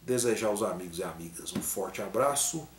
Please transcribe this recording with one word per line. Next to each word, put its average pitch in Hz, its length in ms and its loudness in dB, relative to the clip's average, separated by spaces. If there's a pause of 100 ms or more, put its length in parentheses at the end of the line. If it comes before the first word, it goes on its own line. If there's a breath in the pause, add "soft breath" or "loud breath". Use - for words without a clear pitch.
desejar 113 460 2
aos 104 140 2
amigos 90 360 -2
e 92 40 -2
amigas 85 500 -8
um 95 100 -2
forte 95 380 -2
abraço 135 680 2 (100)